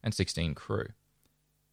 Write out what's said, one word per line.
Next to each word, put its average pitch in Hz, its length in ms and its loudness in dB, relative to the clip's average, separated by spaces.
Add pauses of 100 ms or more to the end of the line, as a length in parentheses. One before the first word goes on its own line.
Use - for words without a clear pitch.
and 110 100 2
sixteen 82 400 2
crew. - 360 -2 (840)